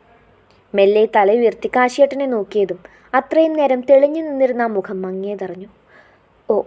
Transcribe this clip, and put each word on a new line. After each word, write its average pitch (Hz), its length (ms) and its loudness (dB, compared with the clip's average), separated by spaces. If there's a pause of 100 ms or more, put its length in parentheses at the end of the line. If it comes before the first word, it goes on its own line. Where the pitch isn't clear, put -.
(720)
മെല്ലെ 202 320 2
തല 214 260 2
ഉയർത്തി 233 360 0
കാശിയേട്ടനെ 262 580 0
നോക്കിയതും 202 540 -4 (340)
അത്രയും 311 400 2
നേരം 269 280 0
തെളിഞ്ഞു 285 400 4
നിന്നിരുന്ന 262 400 -2
ആ 233 60 0
മുഖം 196 340 -6
മങ്ങിയതറിഞ്ഞു. 190 680 -10 (800)
"ഓ, 208 180 0